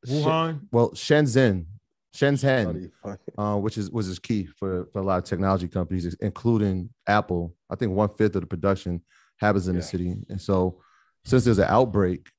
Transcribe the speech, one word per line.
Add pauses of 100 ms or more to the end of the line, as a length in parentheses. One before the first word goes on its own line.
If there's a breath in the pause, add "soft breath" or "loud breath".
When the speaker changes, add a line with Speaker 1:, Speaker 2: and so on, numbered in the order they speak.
Speaker 1:
Sh-,
Speaker 2:
Wuhan? (120)
Speaker 1:
well,
Shenzhen, (500)
Shenzhen,
Speaker 3:
Funny, (120)
funny. (200)
Speaker 1:
uh,
which
is,
which
is
key
for,
for
a
lot
of
technology
companies,
including (180)
Apple. (140)
I
think
one
fifth
of
the
production (360 soft breath)
happens
in
Speaker 3:
Yeah.
Speaker 1:
the
city. (140)
And
so (460 soft breath)
since
there's
an
outbreak